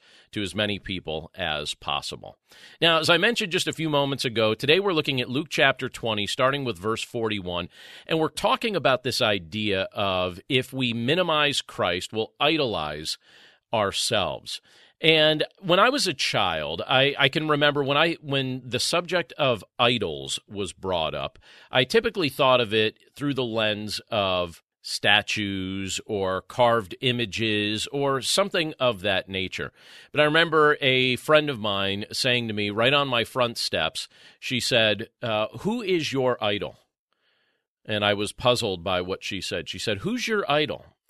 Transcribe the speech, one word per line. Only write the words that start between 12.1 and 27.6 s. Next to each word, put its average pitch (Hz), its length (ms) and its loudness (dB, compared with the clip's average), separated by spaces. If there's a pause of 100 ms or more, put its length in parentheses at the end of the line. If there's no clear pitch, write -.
we'll 110 260 -4
idolize 95 800 0 (560)
ourselves. 98 880 -2 (400)
And 156 420 4 (160)
when 180 200 4
I 226 100 6
was 254 180 0
a 170 60 -2
child, 85 720 -2
I, 139 320 2
I 139 120 4
can 156 180 -2
remember 147 360 2
when 139 140 0
I, 165 240 2
when 135 440 -4
the 123 140 -4
subject 175 580 -2
of 127 260 0 (160)
idols 98 680 0
was 98 260 -8
brought 82 420 -2
up, 69 240 -8 (320)
I 131 120 2
typically 208 460 0
thought 127 320 4
of 107 120 -2
it 110 240 2 (180)
through 143 200 -4
the 127 80 -2
lens 107 580 -2 (100)
of 92 500 0 (200)
statues 98 1200 0
or 95 360 -2
carved 117 600 2
images 107 880 0